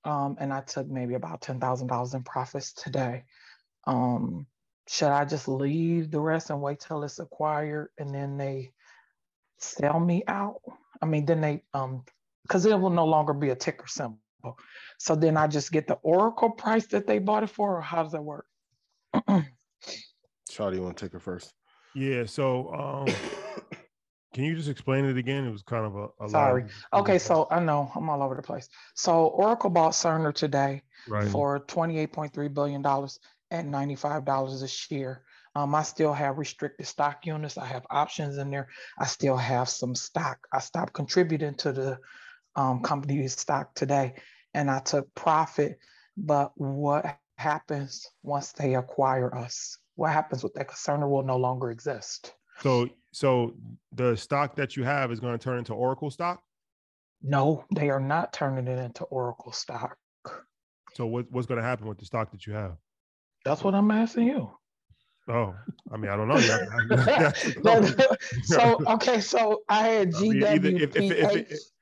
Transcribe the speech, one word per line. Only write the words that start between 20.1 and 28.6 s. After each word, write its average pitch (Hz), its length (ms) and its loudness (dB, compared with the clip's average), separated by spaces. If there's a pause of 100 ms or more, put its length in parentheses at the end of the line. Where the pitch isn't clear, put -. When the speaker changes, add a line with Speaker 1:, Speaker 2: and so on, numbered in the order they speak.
Speaker 2:
Shawty, 98 260 -2
you 92 60 -2
wanna 90 120 -6
take 95 200 -10
it 90 80 -14
first? 90 320 -10 (400)
Speaker 3:
Yeah, 135 320 0
so, 131 480 -2
um, 139 320 -6
<coughs> - 1300 -10
can 135 100 -4
you 160 120 -2
just 151 120 -6
explain 135 360 0
it 131 120 0
again? 131 280 -2
It 120 60 -4
was 101 120 -10
kind 113 240 -4
of 101 80 -6
a, 101 40 -8
a - 20 -8
lot 107 120 -10 (120)
of 107 60 -8
Speaker 1:
Sorry. 127 320 4
Okay, 107 60 -10 (460)
Speaker 3:
information. 180 60 6
Speaker 1:
so 160 300 4
I 165 100 4
know 147 340 2
I'm 160 160 -4
all 143 120 0
over 135 120 -2
the 135 80 -10
place. 143 260 -10 (260)